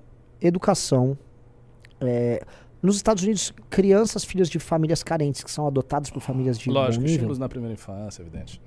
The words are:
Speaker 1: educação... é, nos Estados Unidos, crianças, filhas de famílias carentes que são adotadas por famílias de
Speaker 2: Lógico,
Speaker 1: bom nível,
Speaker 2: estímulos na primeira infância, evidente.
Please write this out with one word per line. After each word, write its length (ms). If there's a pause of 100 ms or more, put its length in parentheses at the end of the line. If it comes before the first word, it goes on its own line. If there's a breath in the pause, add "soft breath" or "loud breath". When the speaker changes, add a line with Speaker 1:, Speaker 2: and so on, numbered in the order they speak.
(400)
Speaker 1:
educação... 760 (840)
é, 420 (400 soft breath)
nos 140
Estados 260
Unidos, 300 (180)
crianças, 540
filhas 240
de 100
famílias 460
carentes 400
que 60
são 180
adotadas 420
por 100
famílias 380
de 100
Speaker 2:
Lógico, 280
Speaker 1:
bom 60
nível, 120
Speaker 2:
estímulos 240
na 100
primeira 260
infância, 480
evidente. 440